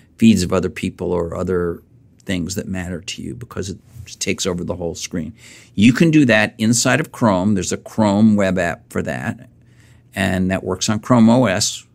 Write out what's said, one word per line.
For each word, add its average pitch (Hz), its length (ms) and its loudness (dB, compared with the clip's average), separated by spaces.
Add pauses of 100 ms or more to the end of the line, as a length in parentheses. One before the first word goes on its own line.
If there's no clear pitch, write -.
(180)
feeds 110 240 6
of 85 100 -2
other 90 180 0
people 90 420 -6
or 85 240 -2
other 90 460 -2 (420)
things 92 320 -4
that - 100 -6
matter 90 340 -8
to - 220 -12
you, 85 120 -10
because 95 360 -10
it - 80 -12 (260)
just - 160 -14
takes - 260 -4
over 87 180 -4
the 87 120 -6
whole 85 180 -6
screen. 82 380 -8 (420)
You 113 180 6
can 165 180 4
do 151 140 4
that 107 340 2
inside 120 420 2
of 156 120 -8
Chrome. 101 420 2
There's 90 180 -2
a - 40 -4
Chrome 107 600 2
web 95 220 2
app 85 340 -4
for 104 100 -4
that, 71 460 -8 (680)
and 92 360 0
that 95 140 -2
works - 240 -4
on 107 120 0
Chrome 113 300 4
O 123 160 4
S - 480 -4